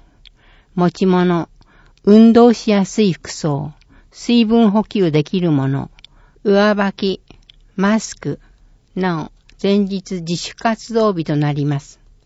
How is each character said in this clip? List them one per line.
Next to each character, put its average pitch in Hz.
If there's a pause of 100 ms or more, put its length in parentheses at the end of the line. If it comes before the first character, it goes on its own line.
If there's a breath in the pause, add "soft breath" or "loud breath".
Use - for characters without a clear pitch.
(760 soft breath)
持 180
ち -
物、 180 (540 soft breath)
運 220
動 233
し -
や 202
す -
い 190
服 -
装、 147 (400 soft breath)
水 240
分 220
補 208
給 185
で 151
き 190
る 175
も 135
の、 135 (540 soft breath)
上 202
履 196
き、 190 (560)
マ 208
ス -
ク、 - (540)
な 180
お、 - (300)
前 202
日 196
自 170
主 -
活 226
動 220
日 165
と 151
な 147
り 143
ま 143
す。 - (240)